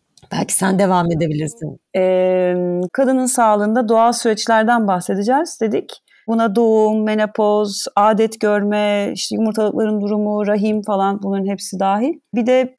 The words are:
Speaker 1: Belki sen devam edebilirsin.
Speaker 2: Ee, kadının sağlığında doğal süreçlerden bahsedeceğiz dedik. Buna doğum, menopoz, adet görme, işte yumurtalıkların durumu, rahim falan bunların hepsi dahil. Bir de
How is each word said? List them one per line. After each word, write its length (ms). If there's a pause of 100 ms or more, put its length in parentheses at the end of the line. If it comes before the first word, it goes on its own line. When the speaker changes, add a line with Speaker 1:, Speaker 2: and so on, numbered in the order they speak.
(320)
Speaker 1:
Belki 220
sen 240
devam 340
edebilirsin. 680 (160)
Speaker 2:
Ee, 580 (380)
kadının 340
sağlığında 600
doğal 240
süreçlerden 760
bahsedeceğiz 720
dedik. 420 (260)
Buna 280
doğum, 460
menopoz, 800 (120)
adet 440
görme, 720
işte 220
yumurtalıkların 640
durumu, 460
rahim 360
falan 400
bunların 240
hepsi 340
dahil. 340 (200)
Bir 120
de 320